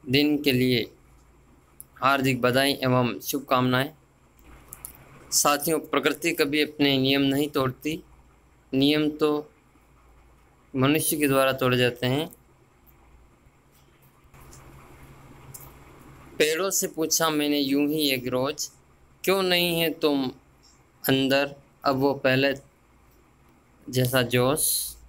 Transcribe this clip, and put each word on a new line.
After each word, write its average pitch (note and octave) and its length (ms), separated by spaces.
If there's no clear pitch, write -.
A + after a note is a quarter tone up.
दिन C#3+ 340
के C#3+ 80
लिए B2+ 400
हार्दिक C3 380
बधाई C3 320
एवं B2+ 460
शुभकामनाएं। B2+ 720
साथियों, D3+ 480
प्रकृति D3 520
कभी D3+ 300
अपने C#3+ 360
नियम C3+ 240
नहीं C#3 280
तोड़ती, C#3+ 540
नियम D3+ 360
तो D3+ 420
मनुष्य D3 420
के D3 100
द्वारा C3+ 260
तोड़े B2+ 240
जाते B2 300
हैं। C#3+ 200
पेड़ों D#3+ 320
से F#3 180
पूछा D#3+ 420
मैंने D3 300
यूं C#3+ 300
ही D3+ 200
एक B2 180
रोज, B2+ 440
"क्यों F#3+ 200
नहीं F3 360
है E3 100
तुम C#3+ 420
अंदर C3+ 480
अब C#3 100
वो C3+ 180
पहले C3+ 400
जैसा B2+ 320
जोश?" B2 720